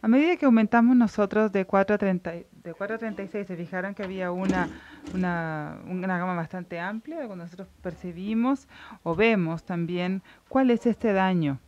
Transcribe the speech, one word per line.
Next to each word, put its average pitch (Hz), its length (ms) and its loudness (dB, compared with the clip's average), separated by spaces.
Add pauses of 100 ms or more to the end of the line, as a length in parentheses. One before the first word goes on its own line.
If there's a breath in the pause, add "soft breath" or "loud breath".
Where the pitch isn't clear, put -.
A 220 40 2
medida 302 280 6
que 302 100 0
aumentamos 233 500 6
nosotros 214 560 2
de 196 120 0
cuatro 196 300 2
a 208 40 0
treinta 185 360 -2
y, 170 160 -14
de - 240 -14
cuatro 202 220 -8
a - 20 -8
treinta 220 240 -8
y 196 60 -10
seis, 202 180 -6
se 185 100 -10
fijaron 185 380 -8
que 208 80 -10
había 185 300 -6
una, 185 360 -2 (460 loud breath)
una, 165 720 -4
una 185 320 -4
gama 180 160 -4
bastante 175 460 -8
amplia 226 400 -8
de 269 60 -8
cuando 185 180 -12
nosotros 180 240 -16 (140)
percibimos 196 840 -4 (380 loud breath)
o 165 100 -2
vemos 175 480 2
también 180 580 -4 (280 soft breath)
cuál 262 220 2
es 233 160 2
este 220 260 0
daño. 180 560 2